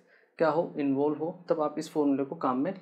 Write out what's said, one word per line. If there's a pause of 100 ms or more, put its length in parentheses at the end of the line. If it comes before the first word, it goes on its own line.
(380)
क्या
हो,
involve
हो, (200)
तब
आप
इस
formula
को
काम
में